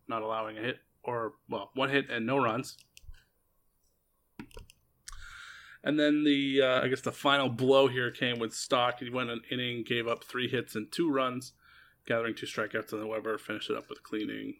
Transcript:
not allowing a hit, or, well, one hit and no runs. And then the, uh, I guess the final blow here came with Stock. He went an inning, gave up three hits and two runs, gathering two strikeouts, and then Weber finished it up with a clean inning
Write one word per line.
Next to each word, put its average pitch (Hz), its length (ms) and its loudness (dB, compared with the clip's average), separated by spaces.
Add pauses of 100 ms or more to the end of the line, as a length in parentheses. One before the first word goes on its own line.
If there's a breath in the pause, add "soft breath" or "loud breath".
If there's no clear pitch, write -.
not 113 140 -4
allowing 110 360 -4
a 107 40 -8
hit, 123 160 -4 (260)
or, 117 300 -4 (140)
well, 101 260 -6
one 135 160 0
hit 139 200 2
and 117 160 -2
no 131 100 0
runs. 123 400 0 (3000 loud breath)
And 151 180 2
then 151 240 4
the, 139 380 4
uh, 127 200 6
I 135 60 2
guess 127 120 0
the 123 120 -2
final 139 360 4
blow 131 380 6
here 123 240 0
came 120 300 -2
with 113 120 -2
Stock. 123 460 2
He 123 100 -8
went 123 220 -2
an 117 200 -6
inning, 123 360 -2
gave 117 220 0
up 117 160 -2
three 123 240 -2
hits 120 260 -2
and 110 160 -6
two 175 180 0
runs, 127 440 -2 (540 soft breath)
gathering 117 280 0
two 113 120 -10
strikeouts, 107 460 -4
and 107 80 -4
then 107 80 -6
Weber 110 300 -2
finished - 320 -6
it 107 60 -2
up 113 120 -10
with - 100 -12
a - 40 -20
clean 107 260 -4
inning 110 320 -8